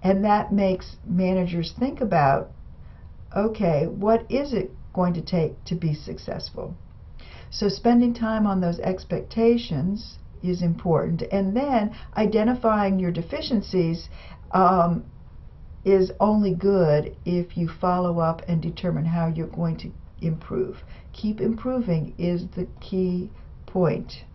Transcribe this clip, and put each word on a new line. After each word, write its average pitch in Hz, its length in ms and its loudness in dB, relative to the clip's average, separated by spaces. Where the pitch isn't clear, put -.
And 190 220 4
that 208 280 4
makes 196 440 2
managers 180 720 0
think 269 240 -2
about, 151 500 2
okay, 190 520 2
what 220 440 2
is 277 220 -2
it 175 180 -2
going 180 200 2
to 170 80 -2
take 160 440 -2
to 170 100 -4
be 165 180 0
successful? - 800 -10
So - 180 -2
spending 240 460 4
time 220 340 0
on 190 140 2
those 170 180 0
expectations 202 1400 0
is 175 180 -2
important, 170 600 2
and 196 240 0
then 247 400 2
identifying 214 840 4
your 180 120 0
deficiencies, 180 1000 -2
um, 175 540 4
is 190 360 6
only 208 340 4
good 170 640 4
if 175 320 -2
you 170 100 0
follow 180 520 0
up 165 280 0
and 165 140 0
determine 165 440 -2
how 165 220 2
you're 160 200 -2
going 165 300 -2
to - 140 -10
improve. - 560 -4
Keep 214 280 -4
improving 226 760 0
is 175 380 -2
the 180 120 -4
key 185 500 -2
point. - 580 0